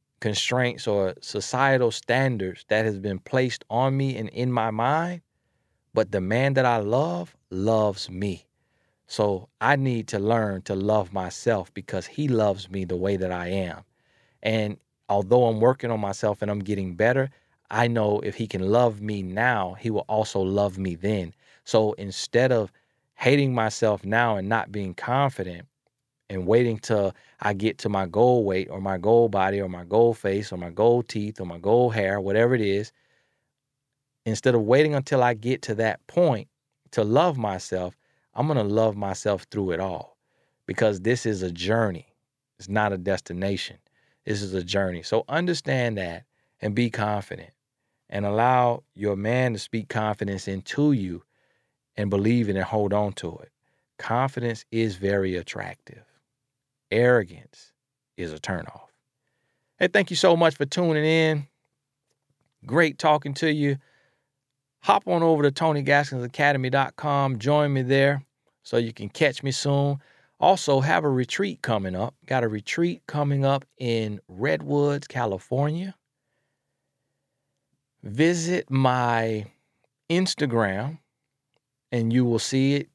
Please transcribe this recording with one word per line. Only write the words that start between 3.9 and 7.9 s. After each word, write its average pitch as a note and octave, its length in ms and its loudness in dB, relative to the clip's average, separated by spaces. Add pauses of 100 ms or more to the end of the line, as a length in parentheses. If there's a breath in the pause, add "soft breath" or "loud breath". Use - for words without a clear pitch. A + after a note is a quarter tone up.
me C3+ 200 -2
and G#2+ 140 -6
in B2 200 -2
my A2+ 220 0
mind, D#3+ 480 -2 (760)
but G#2+ 160 2
the G2+ 100 -2
man A#2+ 340 0
that C3 120 4
I A#2+ 120 2
love D3+ 580 -2 (140)
loves G#2 600 0